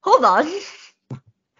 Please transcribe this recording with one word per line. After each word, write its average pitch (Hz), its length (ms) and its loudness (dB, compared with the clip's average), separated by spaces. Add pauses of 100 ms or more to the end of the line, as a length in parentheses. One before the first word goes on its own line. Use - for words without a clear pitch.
Hold 403 240 2
on. 220 240 2 (1120)